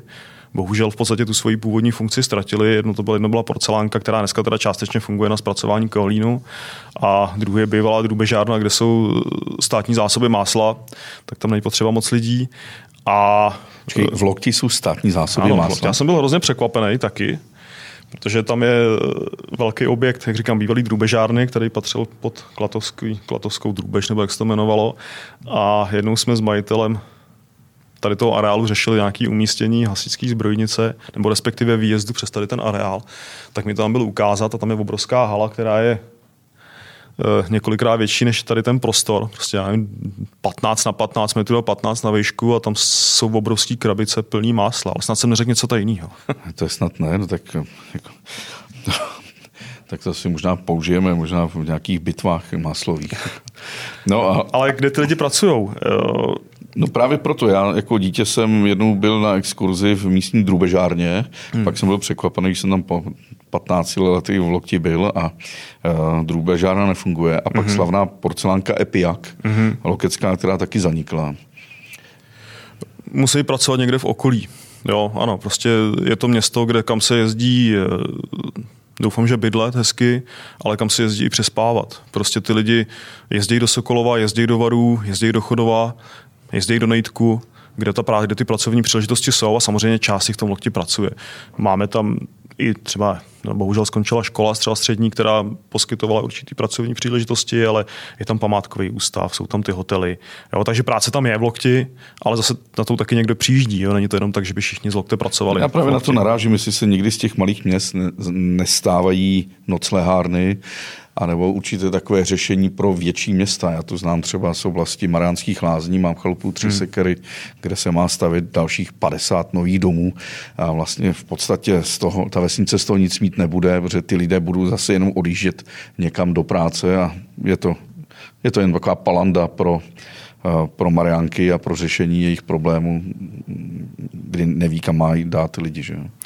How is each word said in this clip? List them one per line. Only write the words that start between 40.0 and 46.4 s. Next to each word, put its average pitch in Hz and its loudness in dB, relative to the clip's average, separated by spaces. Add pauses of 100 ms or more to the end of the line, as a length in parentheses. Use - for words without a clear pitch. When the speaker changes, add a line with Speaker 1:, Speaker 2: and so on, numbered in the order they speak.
Speaker 1:
patnáct 110 -2
na 110 2
patnáct 107 -2
metrů 117 2
a 117 2
patnáct 110 -2
na 110 2
výšku 107 2
a 113 0
tam 107 -2
jsou - 2
obrovský 110 0
krabice 107 0
plný 113 0
másla. 107 0
Ale - -4
snad 113 -2
jsem 117 2
neřekl 117 4
něco 117 2
tajného. 101 0 (220)
<laughs> 87 -10